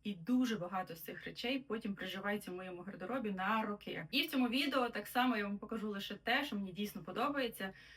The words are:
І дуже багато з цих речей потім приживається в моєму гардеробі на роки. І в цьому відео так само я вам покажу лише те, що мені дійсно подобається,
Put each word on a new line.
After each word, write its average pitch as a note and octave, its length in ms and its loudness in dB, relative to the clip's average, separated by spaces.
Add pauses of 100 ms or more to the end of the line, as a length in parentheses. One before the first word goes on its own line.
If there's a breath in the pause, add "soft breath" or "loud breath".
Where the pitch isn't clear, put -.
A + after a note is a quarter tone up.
І G#3 100 -2
дуже A3+ 420 4
багато F3+ 400 -2
з - 40 -14
цих - 240 -10
речей A#3+ 340 0
потім A3 360 -2
приживається G3 560 -2
в F3+ 40 -4
моєму F3+ 280 -6
гардеробі G#3 480 -2
на G3 320 2
роки. G#3 480 -4
І C4+ 120 4
в - 80 -2
цьому B3+ 180 4
відео C4 400 4
так G#3 180 -4
само B3 300 4
я G#3 80 2
вам G3+ 140 -2
покажу G#3+ 320 -4
лише G3+ 240 -4
те, B3 300 2
що - 120 -2
мені F#3+ 160 -2
дійсно G3+ 300 -2
подобається, A3+ 680 0 (240 loud breath)